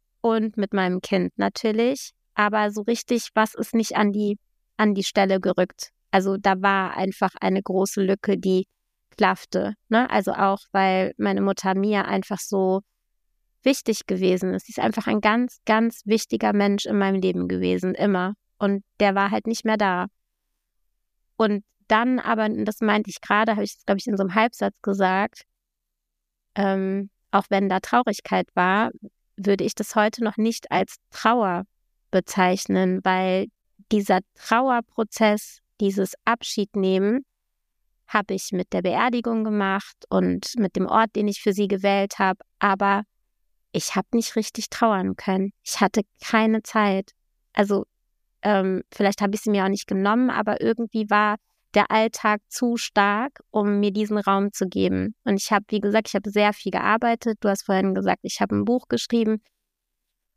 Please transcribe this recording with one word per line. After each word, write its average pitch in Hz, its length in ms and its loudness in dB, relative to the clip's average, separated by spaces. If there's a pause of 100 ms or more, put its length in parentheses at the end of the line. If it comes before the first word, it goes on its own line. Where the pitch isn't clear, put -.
(200)
und 226 380 0
mit 202 160 -2
meinem 185 260 0
Kind 185 380 -2
natürlich. 220 720 -2 (240)
Aber 208 360 2
so 208 120 -6
richtig, 233 520 -2
was 220 200 2
ist - 200 -4
nicht 226 220 0
an 208 160 2
die, 208 260 -2 (380)
an 214 180 2
die 190 100 -2
Stelle 190 360 2
gerückt? - 500 -2 (200)
Also 196 260 2
da 190 240 0
war 196 360 0
einfach 190 340 -2 (100)
eine 190 220 0
große 190 400 0
Lücke, 196 340 0
die 185 300 0 (500)
klaffte, 190 580 0 (140)
ne? 226 220 2
Also 202 220 0
auch, 196 260 0 (140)
weil 190 440 2
meine 202 240 0
Mutter 196 340 0
mir 202 320 0
einfach 196 320 -4
so 190 420 0 (840)
wichtig - 440 0
gewesen 185 480 0
ist. 190 120 -6
Sie - 60 -20
ist - 60 -10
einfach 214 280 -2
ein 214 140 0
ganz, 226 460 0
ganz 226 380 0
wichtiger 214 480 0
Mensch 202 340 0
in 208 120 0
meinem 190 220 0
Leben 180 280 -2
gewesen, 185 460 0
immer. 190 400 0 (240)
Und 202 260 -2 (160)
der 202 140 4
war 196 160 0
halt 220 160 -4
nicht 226 180 -4
mehr 220 120 2
da. 185 300 0 (1300)
Und 208 280 0 (240)
dann 240 300 2
aber, 220 280 -2
und 214 180 -4
das 214 160 -6
meinte 214 300 0
ich - 100 -14
gerade, 214 320 0
habe 208 120 -2
ich - 100 -8
das, - 120 -20
glaub 202 120 2
ich, - 80 -12
in 208 100 -2
so 190 60 0
einem 185 120 -2
Halbsatz 214 480 0
gesagt, 196 600 0 (1160)
ähm, 196 500 0 (220)
auch 196 180 2
wenn 196 200 2
da 262 120 0
Traurigkeit - 760 0
war, 190 360 2 (460)
würde 196 280 0
ich - 100 -4
das - 200 -8
heute 220 300 0
noch - 120 -4
nicht 226 340 -2
als 180 260 -2 (140)
Trauer 208 520 0 (480)
bezeichnen, 185 920 2
weil 185 420 0 (460)
dieser 196 280 2 (140)
Trauerprozess, 226 1300 0 (200)
dieses 196 340 0 (100)
Abschiednehmen, 202 1000 0 (840)
habe 202 260 -2
ich - 180 -8
mit 185 200 -4
der 180 100 -2
Beerdigung 226 600 0
gemacht 202 520 -2 (120)
und 180 480 0
mit 202 200 -2
dem 185 100 -2
Ort, 220 280 2
den 208 140 0
ich 202 120 -6
für 202 120 0
sie 196 160 0
gewählt 196 500 0
habe. 190 200 0 (200)
Aber 196 440 2 (680)
ich - 240 -4
habe - 180 -2
nicht 233 220 0
richtig - 360 -4
trauern 190 440 0
können. 190 380 -2 (100)
Ich - 180 -8
hatte 208 220 2 (180)
keine 220 420 2
Zeit. 196 500 0 (400)
Also, 202 320 2 (580)
ähm, 190 480 0
vielleicht 202 300 0
habe 202 140 0
ich 214 80 -6
sie 214 80 0
mir 196 140 2
auch 190 40 0
nicht 196 180 -4
genommen, 214 440 2
aber 214 300 -2
irgendwie 226 500 -2
war 214 260 2 (380)
der 208 160 4
Alltag 220 580 0
zu 240 280 -2
stark, 208 640 0 (100)
um 202 300 2
mir 208 120 2
diesen 208 260 -2
Raum 196 340 0
zu 190 160 -4
geben. 190 460 0 (100)
Und 202 120 0
ich - 160 -4
habe, 202 160 2
wie 208 120 -2
gesagt, 208 280 0
ich - 60 -4
habe 202 160 -4
sehr 208 220 2
viel 196 200 -8
gearbeitet. 226 680 0
Du 208 80 0
hast 196 160 -2
vorhin 190 300 0
gesagt, 190 280 0
ich - 180 -8
habe 202 160 -2
ein 202 80 0
Buch 247 240 -2
geschrieben. 226 540 -2 (960)